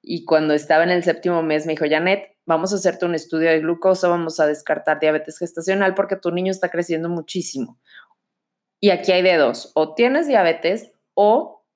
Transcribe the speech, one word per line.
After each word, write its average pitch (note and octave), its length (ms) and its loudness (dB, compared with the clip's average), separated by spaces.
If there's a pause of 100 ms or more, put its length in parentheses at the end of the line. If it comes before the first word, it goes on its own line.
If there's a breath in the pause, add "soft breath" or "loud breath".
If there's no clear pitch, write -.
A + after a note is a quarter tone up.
y - 240 -10
cuando D#3 280 2
estaba D3+ 300 2
en E3+ 60 0
el F3+ 140 2
séptimo F3 380 0
mes D#3 240 -2
me D#3+ 60 -4
dijo, D#3 180 -2
"Janet, F3 460 0 (100)
vamos E3+ 280 0
a - 20 -2
hacerte F3+ 300 -2
un F3 100 -2
estudio D#3+ 340 -2
de D#3+ 120 2
glucosa, F3 480 0
vamos E3 320 -2
a D3+ 60 4
descartar D3+ 520 -2
diabetes D#3 400 -2
gestacional F#3+ 560 -2
porque F#3+ 220 -2
tu F3+ 140 -4
niño F3+ 200 -2
está F#3+ 160 -4
creciendo E3+ 400 -4
muchísimo. E3 720 -6 (1000 loud breath)
Y G3+ 80 4
aquí F3+ 240 2
hay F3+ 80 4
de F3+ 160 4
dos, - 380 0
o D#3 180 0
tienes C4+ 340 2
diabetes F#3 640 0 (220)
o G#3+ 520 0 (100)